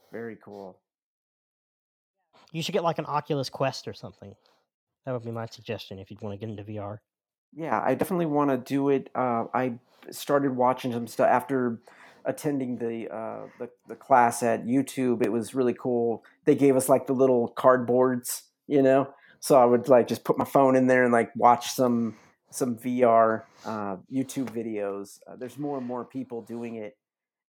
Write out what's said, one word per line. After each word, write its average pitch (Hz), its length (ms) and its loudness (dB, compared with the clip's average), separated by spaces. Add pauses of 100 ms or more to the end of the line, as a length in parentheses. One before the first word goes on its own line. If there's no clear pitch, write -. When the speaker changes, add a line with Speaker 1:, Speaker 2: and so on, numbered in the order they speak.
(120)
Speaker 1:
Very 110 240 -14
cool. 98 440 -18 (1700)
Speaker 2:
You 160 100 -10
should 156 100 -8
get, 185 100 -2
like, 165 160 -2
an 156 80 -8
Oculus 143 440 -4
Quest - 360 -4
or 110 60 -12
something. 101 420 -20 (680)
That 131 80 -8
would 117 120 -8
be 117 80 -8
my 113 140 -8
suggestion 107 520 -12
if 95 120 -18
you'd 101 120 -16
wanna 101 160 -10
get 113 120 -10
into 104 140 -12
V 107 140 -12
R. 101 240 -12 (500)
Speaker 1:
Yeah, 143 320 -4
I 131 100 2
definitely 170 320 -2
wanna 143 320 2
do 139 320 -2
it. 139 240 0
Uh, 120 380 -2
I 120 260 -2 (320)
started 139 460 -2
watching 123 360 0
some 117 140 -4
stuff 113 220 0
after 123 540 0 (420)
attending 131 540 -4
the, 117 340 -6
uh, 107 360 -10 (100)
the, 120 120 -12 (160)
the 113 100 -14
class 120 460 4
at 113 220 0
YouTube. 127 600 0
It 104 80 0
was 113 220 -4
really 123 200 0
cool. 120 500 -2 (200)
They 147 100 6
gave 135 220 4
us, 131 120 0
like, 131 180 2
the 139 80 -2
little 123 420 2
cardboards, 127 840 2 (240)
you 139 160 2
know? 135 300 4 (280)
So - 200 4
I 123 40 8
would, 120 240 4
like, 123 180 8
just - 180 -6
put - 140 0
my 139 60 -2
phone 135 320 4
in 127 100 4
there 127 160 4
and, 123 100 4
like, 117 220 2
watch 117 380 4
some, 120 480 -2 (300)
some 123 260 -4
V 123 260 -4
R, 113 460 4 (160)
uh, 104 320 -8 (160)
YouTube 131 380 -6
videos. 104 760 -6
Uh, 95 100 -20
there's 120 220 -14
more 143 200 -6
and 123 80 -8
more 123 180 -8
people 120 380 -10
doing 117 340 -12
it. 107 220 -14 (500)